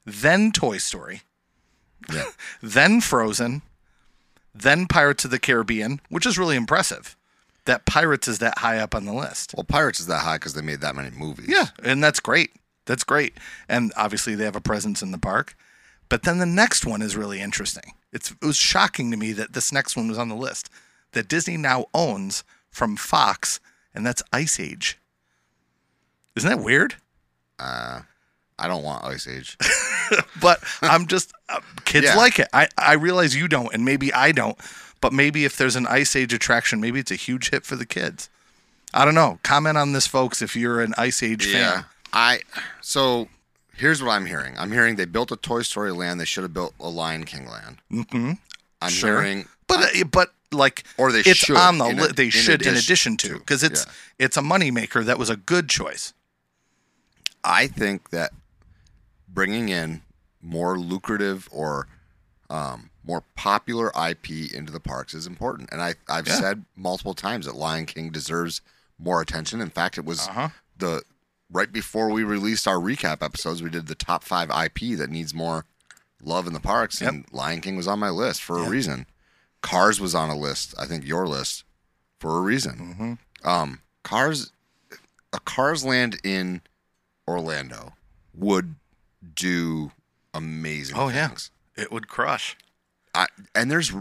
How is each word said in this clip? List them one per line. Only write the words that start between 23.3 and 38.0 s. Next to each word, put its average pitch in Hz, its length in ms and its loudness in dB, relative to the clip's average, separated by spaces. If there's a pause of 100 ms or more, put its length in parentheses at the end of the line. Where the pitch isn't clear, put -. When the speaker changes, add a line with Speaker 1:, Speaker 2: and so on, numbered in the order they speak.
Speaker 1:
and 107 120 -6
that's 120 260 -2
Ice 151 280 0
Age. - 380 -6 (1400)
Isn't 120 140 2
that 123 140 0
weird? 143 320 4 (640)
Speaker 2:
Uh, 62 420 -8 (580)
I 82 80 -4
don't 87 160 -4
want 73 220 -8
Ice 67 220 -8
Age. 65 340 -12
Speaker 1:
<laughs> - 60 0 (720)
But 170 240 6 (180)
I'm 165 260 6
just, 180 260 -2 (160)
uh, - 100 -4 (240)
kids 147 220 4
Speaker 2:
Yeah. 139 100 8
Speaker 1:
like 233 240 8
it. 135 140 4
I, 143 240 6
I 151 160 6
realize 160 420 4
you 165 140 0
don't, 120 240 0
and 110 100 0
maybe 139 300 2
I 139 180 6
don't, 113 260 2 (440)
but 127 100 4
maybe 143 320 4
if 135 140 0
there's 127 180 2
an 123 120 0
Ice 139 280 4
Age 127 180 0
attraction, 120 460 2
maybe 117 220 -2
it's 123 100 -6
a 95 40 -2
huge 127 340 -4
hit - 160 -2
for - 100 -6
the 123 100 -8
kids. - 440 -6 (640)